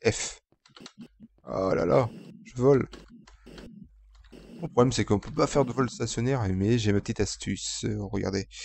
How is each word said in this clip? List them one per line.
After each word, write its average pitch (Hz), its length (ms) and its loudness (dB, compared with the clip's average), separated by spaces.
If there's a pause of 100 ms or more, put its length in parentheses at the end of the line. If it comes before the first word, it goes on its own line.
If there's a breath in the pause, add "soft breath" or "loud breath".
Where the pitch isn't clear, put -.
F. - 320 -4 (1040)
Oh 92 300 0
là 92 120 0
là, 127 220 4 (360)
je - 100 -20
vole. 127 340 4 (1400)
Le - 380 -12
problème, 120 240 4
c'est 110 120 0
qu'on 104 140 2
peut - 140 -6
pas 175 160 2
faire 143 160 2
de 123 80 -4
vol 123 180 0
stationnaire, 120 600 -2
mais 98 280 2
j'ai 107 140 2
ma 101 80 4
petite - 180 -6
astuce. - 680 -4
Euh, 107 200 -4
regardez. 98 440 -4 (160 loud breath)